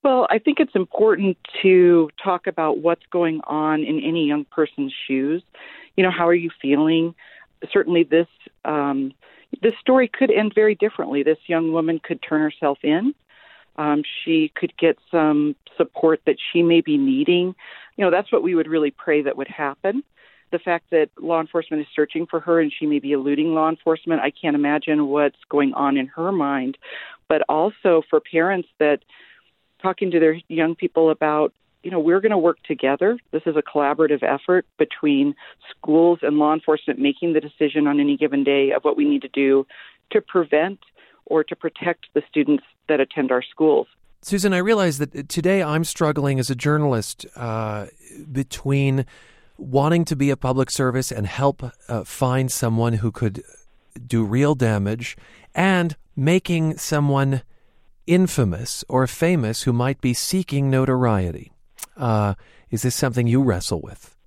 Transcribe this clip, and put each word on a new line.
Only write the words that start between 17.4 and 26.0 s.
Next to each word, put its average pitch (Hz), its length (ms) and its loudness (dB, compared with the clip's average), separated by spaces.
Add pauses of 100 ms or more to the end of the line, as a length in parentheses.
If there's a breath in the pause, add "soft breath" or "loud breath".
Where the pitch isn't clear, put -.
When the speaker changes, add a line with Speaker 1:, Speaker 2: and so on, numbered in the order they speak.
Speaker 1:
You 202 80 -2
know, 180 60 4
that's 190 220 0
what - 100 2
we 175 120 0
would 160 140 0
really 156 220 0
pray 151 320 -2
that 135 140 -4
would 135 120 -8
happen. 190 540 -6 (500 soft breath)
The 175 60 -2
fact 170 320 -4
that 156 200 2 (100)
law 165 200 -2
enforcement 160 400 -4
is 147 160 -10
searching 160 300 -2
for 165 140 -6
her 170 200 2
and 147 120 0
she - 140 -6
may 147 140 0
be 143 120 -4
eluding 143 420 0
law 160 140 2
enforcement, 160 520 -2
I 143 100 0
can't 147 240 -4
imagine 147 540 0
what's 143 300 0 (100)
going 143 260 0
on 139 220 0
in 131 120 -2